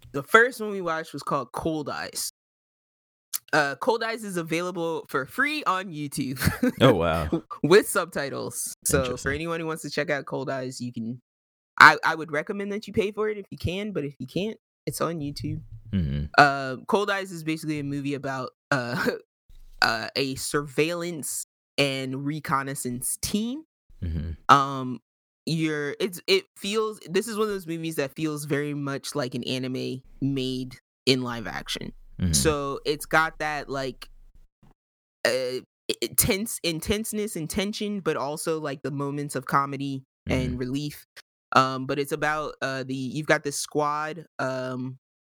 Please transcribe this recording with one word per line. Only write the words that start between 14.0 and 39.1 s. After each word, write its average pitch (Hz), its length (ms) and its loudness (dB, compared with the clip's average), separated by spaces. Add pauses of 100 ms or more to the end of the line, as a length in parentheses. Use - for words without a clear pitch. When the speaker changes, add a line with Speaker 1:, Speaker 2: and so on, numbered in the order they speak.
Speaker 1:
if 143 140 -8
you 131 80 -10
can't, 196 300 -2 (280)
it's - 160 -4
on 165 180 -2
YouTube. 147 420 -4 (320)
Speaker 2:
Mm-hmm. 73 320 2 (120)
Speaker 1:
Uh, 139 400 6 (100)
Cold 202 220 2
Eyes 196 220 -2
is 165 120 -8
basically 156 360 -2
a 143 40 -4
movie 143 300 -2
about, 135 380 -6 (180)
uh, 123 360 0 (380)
<laughs> - 380 -20
uh, 113 340 2
a 135 200 0
surveillance 151 1080 -2 (340)
and 135 480 0
reconnaissance 135 960 -4
team. 240 420 -4 (380)
Speaker 2:
Mm-hmm. 80 300 -4 (240)
Speaker 1:
Um, 135 460 0 (440)
you're, 151 540 -2
it's, 175 260 -2
it 190 200 2 (120)
feels, 214 520 -2
this 185 180 0
is 226 80 -8
one 214 120 2
of 208 60 -2
those 190 140 -8
movies 165 280 -4
that 139 200 -2
feels 151 300 -4
very 147 280 0
much 139 400 -6
like 135 220 -2
an 120 80 -4
anime 127 600 -4 (180)
made 131 560 -2 (280)
in 131 160 6
live 117 260 -6
action. - 440 -6 (300)
Speaker 2:
Mm-hmm. 87 120 4
Speaker 1:
So 139 520 2
it's 147 220 -2
got 160 320 4
that, 151 280 -4
like, 135 400 -6 (1160)
uh, 120 60 2 (580)
i-, - 180 -2 (100)
tense, 214 460 2
intenseness 208 720 -2
and 160 140 -4
tension, 208 500 -2
but 156 160 0
also, 151 440 -2
like, 147 240 -6
the 165 80 -4
moments 143 440 -4